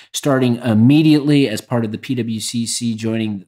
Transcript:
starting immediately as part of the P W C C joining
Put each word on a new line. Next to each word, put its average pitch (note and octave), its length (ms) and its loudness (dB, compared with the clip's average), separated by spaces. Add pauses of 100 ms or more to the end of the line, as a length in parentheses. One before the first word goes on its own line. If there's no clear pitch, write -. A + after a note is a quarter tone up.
(120)
starting B2+ 440 0
immediately C#3 920 4
as G#2 120 -6
part A#2+ 240 -4
of G#2+ 80 -6
the G#2+ 60 -8
P C3 180 -6
W A2+ 240 -4
C A#2 260 -6
C A2+ 300 -6
joining A2 520 -4